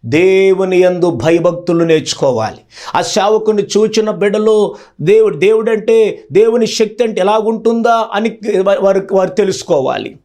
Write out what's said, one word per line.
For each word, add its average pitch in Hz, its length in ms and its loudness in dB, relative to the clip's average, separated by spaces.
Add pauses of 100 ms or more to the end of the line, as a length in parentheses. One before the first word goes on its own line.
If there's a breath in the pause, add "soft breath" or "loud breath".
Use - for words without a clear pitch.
దేవుని 185 760 2
యందు 180 300 2
భయభక్తులు 170 720 0
నేర్చుకోవాలి. 135 720 -2 (380 loud breath)
ఆ 156 80 0
సేవకుడిని 214 760 0
చూచిన 214 340 0
బిడ్డలు 208 640 0 (260 loud breath)
దేవుడు, 196 360 2
దేవుడంటే, 220 960 0
దేవుని 226 340 2
శక్తి 220 380 -2
అంటే 220 160 -4
ఎలాగుంటుందా 220 920 0
అని 214 260 -4 (240)
వారు, 190 500 0
వారు 185 160 2
తెలుసుకోవాలి. 143 960 -2